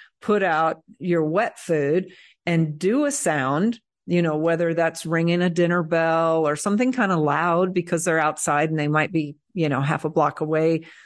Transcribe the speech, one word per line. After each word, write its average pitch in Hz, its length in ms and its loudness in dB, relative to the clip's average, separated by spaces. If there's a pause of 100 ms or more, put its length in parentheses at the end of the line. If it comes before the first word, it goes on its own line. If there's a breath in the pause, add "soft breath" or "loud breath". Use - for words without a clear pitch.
(200 loud breath)
Put 208 220 0
out 160 400 0 (160)
your 170 260 0
wet 175 360 -2
food 160 520 0 (360 loud breath)
and 160 320 0
do 240 260 2
a 285 60 0
sound, 156 680 0 (280)
you 175 160 2
know, 156 120 0
whether 165 380 0
that's 165 320 -2
ringing 165 380 0
a 180 60 2
dinner 175 340 2
bell 165 640 2
or 147 80 0
something 208 360 0
kind 226 200 0
of 165 80 2
loud 170 520 0
because 170 320 -2
they're 165 140 0
outside 156 540 0
and 156 80 -2
they 147 80 -2
might 156 240 0
be, 151 240 -4 (180)
you 160 160 -2
know, 135 100 0
half 143 260 -2
a 156 40 -2
block 151 320 0
away, 160 440 0 (200 loud breath)